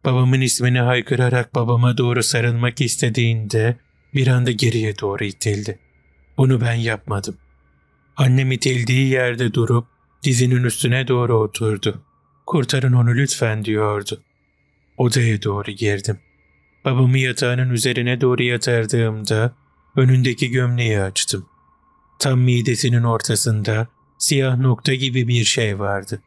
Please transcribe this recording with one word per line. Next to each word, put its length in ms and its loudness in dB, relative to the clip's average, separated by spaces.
Babamın 360 2
ismini 400 0
haykırarak 720 0
babama 440 2
doğru 240 0
sarılmak 580 0
istediğinde 960 0
bir 120 2
anda 240 2
geriye 480 0
doğru 260 -4
itildi. 540 -6
Bunu 240 2
ben 140 -2
yapmadım. 640 -4
Annem 360 2
itildiği 560 0
yerde 460 0
durup 320 0
dizinin 420 2
üstüne 440 -2
doğru 300 2
oturdu. 640 -2
"Kurtarın 460 0
onu 220 4
lütfen." 500 -2
diyordu. 580 -2
Odaya 460 0
doğru 280 -6
girdim. 480 -4
Babamı 340 2
yatağının 520 0
üzerine 500 0
doğru 220 2
yatırdığımda 1080 0
önündeki 540 2
gömleği 500 0
açtım. 460 -4
Tam 220 2
midesinin 600 2
ortasında 880 0
siyah 380 0
nokta 380 0
gibi 340 -2
bir 160 2
şey 340 -2
vardı. 480 -6